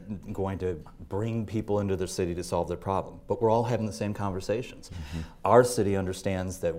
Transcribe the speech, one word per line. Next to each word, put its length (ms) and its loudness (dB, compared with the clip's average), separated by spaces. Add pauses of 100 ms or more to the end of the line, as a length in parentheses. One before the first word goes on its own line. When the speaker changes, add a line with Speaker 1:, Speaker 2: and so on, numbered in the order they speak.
(320)
Speaker 1:
going 260 -2
to 240 -2 (260)
bring 380 -2
people 340 0
into 140 0
their 140 -2
city 260 -2
to 80 -4
solve 240 0
their 120 -4
problem, 500 -4
but 120 -2
we're 100 4
all 140 4
having 220 0
the 60 -6
same 220 -4
conversations. 760 -4
Speaker 2:
Mm-hmm. 320 -8 (240)
Speaker 1:
Our 180 12
city 340 2
understands 640 -2
that 180 0